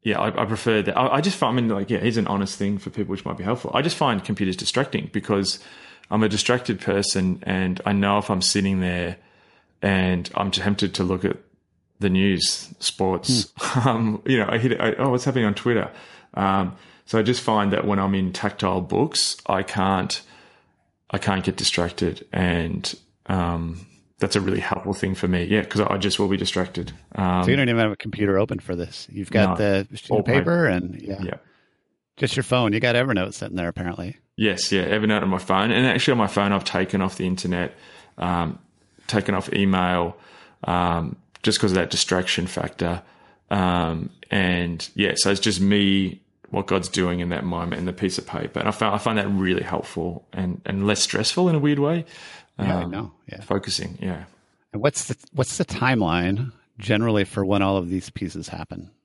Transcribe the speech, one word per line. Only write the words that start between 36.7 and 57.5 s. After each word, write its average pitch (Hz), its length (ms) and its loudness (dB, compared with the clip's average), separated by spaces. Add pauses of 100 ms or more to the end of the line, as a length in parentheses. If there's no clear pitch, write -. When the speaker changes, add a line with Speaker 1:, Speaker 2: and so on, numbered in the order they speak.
Speaker 1:
off 95 140 -2
the 92 120 -4
internet, 90 480 -2 (420)
um, 87 420 -2 (480)
taken 101 280 0
off - 180 -4
email, 90 640 2 (480)
um, 87 500 0 (260)
just 107 200 2
'cause 101 100 4
of 92 40 2
that 92 140 2
distraction - 560 0
factor. 85 560 -4 (480)
Um, 87 600 0 (200)
and 87 680 0
yeah, 101 200 0
so - 160 2
it's 98 80 2
just 95 220 2
me, 98 580 2 (300)
what - 180 -2
God's - 220 0
doing 90 320 0
in 87 80 -2
that 82 160 -2
moment, 85 340 -4
and 90 80 -4
the 90 60 -4
piece 92 240 -2
of - 100 -8
paper. - 320 -6
And - 80 0
I 107 40 2
found, 104 240 2
I - 20 -2
find 110 200 0
that 101 120 0
really 92 340 2
helpful - 720 -2
and, 90 320 -4
and 98 200 -2
less 104 160 4
stressful - 460 2
in 160 80 4
a 147 40 4
weird 147 200 4
way. 160 240 2 (540)
Speaker 2:
Yeah, 92 220 0
I 87 40 -2
Speaker 1:
Um, 87 80 -6
Speaker 2:
know. 104 200 -8 (200)
Yeah. 95 100 -14
Speaker 1:
focusing, - 600 -4
yeah. 87 220 -6 (500)
Speaker 2:
And 107 80 -6
what's - 240 0
the, 131 100 -6 (160)
what's - 260 -4
the 175 60 -2
timeline 101 880 0 (260)
generally 107 460 2
for 98 220 -2
when 98 160 2